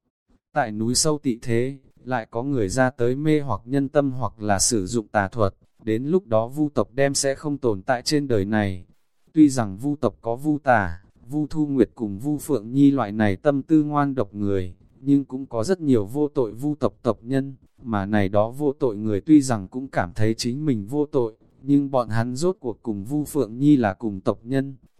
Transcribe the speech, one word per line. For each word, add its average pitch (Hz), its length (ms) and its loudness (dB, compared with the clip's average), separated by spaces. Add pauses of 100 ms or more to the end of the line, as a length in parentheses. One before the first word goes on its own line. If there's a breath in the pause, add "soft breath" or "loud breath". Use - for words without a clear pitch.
(540)
tại 127 180 0
núi 113 240 -2
sâu 156 220 2
tị 120 240 -2
thế, 123 360 0 (260)
lại 120 280 -4
có 117 120 -4
người 131 260 0
ra 127 200 4
tới 123 260 0
mê 151 240 2
hoặc 131 260 -4
nhân 135 240 -2
tâm 143 220 0
hoặc 120 300 -6
là 101 180 0
sử 98 260 0
dụng 107 220 -4
tà 101 200 0
thuật, 101 280 -2 (280)
đến 113 220 -2
lúc 185 220 0
đó 113 200 2
Vu 147 220 -2
tộc 113 240 -2
đem 139 200 2
sẽ 139 220 -2
không 143 220 -6
tồn 107 240 0
tại 123 200 -2
trên 147 260 -2
đời 107 180 2
này. 101 400 0 (480)
Tuy 156 160 8
rằng 110 280 -2
Vu 143 180 -4
tộc 131 260 -2
có 117 140 -4
Vu 151 220 -2
Tà, 101 440 2 (280)
Vu 147 180 -4
Thu 151 200 -2
Nguyệt 135 280 2
cùng 104 240 -6
Vu 143 180 -4
Phượng 117 340 -4
Nhi 139 200 6
loại 120 200 -2
này 107 240 2
tâm 143 260 0
tư 156 220 2
ngoan 143 320 0
độc 104 180 -4
người, 98 420 -2 (240)
nhưng 139 260 2
cũng 131 200 -10
có 117 180 -4
rất 180 180 0
nhiều 127 240 4
vô 143 220 -2
tội 123 260 -2
Vu 143 220 -4
tộc 113 180 -4 (100)
tộc 107 180 0
nhân, 135 340 -4 (260)
mà 107 240 -4
này 101 240 0
đó 104 200 2
vô 139 240 -2
tội 120 220 -2
người 104 260 -2
tuy 156 200 6
rằng 113 260 -2
cũng 131 200 -10
cảm 95 280 -4
thấy 110 180 2
chính 127 320 -4
mình 110 200 0
vô 143 200 -2
tội, 123 280 -2 (280)
nhưng 139 300 2
bọn 120 180 0
hắn 117 260 0
rốt 180 240 -2
cuộc 110 240 -10
cùng 104 200 -6
Vu 143 200 -4
Phượng 120 340 -4
Nhi 143 180 6
là 107 180 2
cùng 101 280 -6
tộc - 220 -2
nhân, 135 320 -4 (240)